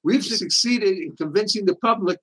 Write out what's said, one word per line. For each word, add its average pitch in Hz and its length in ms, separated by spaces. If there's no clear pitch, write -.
We've 208 220
succeeded 214 720
in 170 180
convincing 196 500
the 175 100
public 220 480